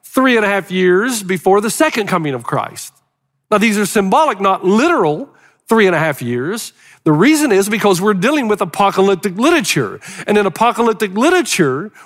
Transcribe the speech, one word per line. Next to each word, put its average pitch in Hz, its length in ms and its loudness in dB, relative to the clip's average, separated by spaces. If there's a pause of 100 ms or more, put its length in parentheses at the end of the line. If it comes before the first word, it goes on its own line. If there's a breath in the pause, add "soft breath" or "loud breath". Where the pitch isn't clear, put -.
three 262 340 0
and 220 80 2
a 202 40 0
half 196 220 -4
years 185 520 0
before 190 400 0
the 220 80 -4
second 247 360 -2
coming 165 280 -2
of 120 80 -8
Christ. - 500 -8 (580)
Now, 214 60 2
these 208 220 2
are 208 80 0
symbolic, 214 560 0
not 190 200 0
literal, 214 680 0 (380 soft breath)
three 226 180 2
and 180 100 2
a - 20 0
half 151 220 -2
years. 127 540 -6 (300 soft breath)
The 156 80 4
reason 277 400 4
is 196 160 2
because 202 320 0
we're 208 140 2
dealing 240 340 0
with 208 120 -2
apocalyptic 196 760 0
literature. 202 640 0 (260 loud breath)
And 208 100 0
in 208 80 2
apocalyptic 220 680 -2
literature, 214 800 0 (140 loud breath)